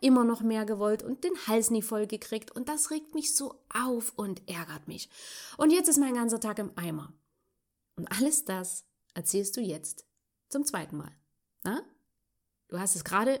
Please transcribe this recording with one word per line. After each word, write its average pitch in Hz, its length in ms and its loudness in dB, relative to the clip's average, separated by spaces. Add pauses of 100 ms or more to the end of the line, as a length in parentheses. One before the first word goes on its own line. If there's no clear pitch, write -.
immer 262 240 8
noch 233 160 2
mehr 220 240 0
gewollt 208 360 0
und 254 220 -6
den 359 240 -2
Hals 220 220 4
nie 226 120 2
voll 214 260 -2
gekriegt. 220 440 -8
Und 247 160 -8
das 302 240 -2
regt 311 220 -6
mich 311 200 -2
so - 360 -4
auf 240 480 -2
und 196 320 -6
ärgert 160 400 -10
mich. - 200 -12 (460)
Und 311 160 6
jetzt 349 160 6
ist 294 100 6
mein 262 180 4
ganzer 233 260 0
Tag 214 180 -4
im 202 160 -6
Eimer. 156 380 -6 (840)
Und 170 160 -8
alles 269 320 2
das 185 400 -6 (300)
erzählst 196 420 -2
du 247 60 -4
jetzt 156 440 -6 (440)
zum 285 160 -2
zweiten 156 320 -4
Mal. - 180 -12 (480)
Na? 233 180 -4 (840)
Du 175 120 -6
hast 190 180 0
es 156 80 -10
gerade 240 360 2